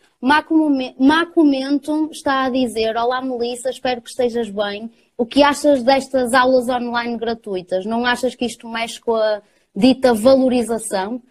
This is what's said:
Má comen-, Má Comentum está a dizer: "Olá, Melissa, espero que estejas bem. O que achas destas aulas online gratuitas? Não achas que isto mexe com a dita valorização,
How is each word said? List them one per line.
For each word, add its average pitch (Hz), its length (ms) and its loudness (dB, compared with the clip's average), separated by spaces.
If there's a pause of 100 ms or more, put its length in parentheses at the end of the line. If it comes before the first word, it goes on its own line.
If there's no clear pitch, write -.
(200)
Má 294 220 4
comen-, 294 560 0
Má 302 280 4
Comentum 294 840 0
está 269 340 -2
a 262 60 -2
dizer: 220 460 -2
"Olá, 247 260 -2
Melissa, 240 480 -6
espero 247 320 -6
que - 80 -20
estejas 233 400 -4
bem. 208 400 -6 (260)
O 240 80 -2
que 254 180 2
achas 285 400 2
destas 262 520 0
aulas 254 340 4
online 240 480 -4
gratuitas? 202 680 -6
Não 226 180 -2
achas 247 300 -2
que - 100 -6
isto 233 240 -10
mexe 233 320 -8
com 233 140 -2
a 214 260 0 (340)
dita 262 380 4
valorização, 233 1200 0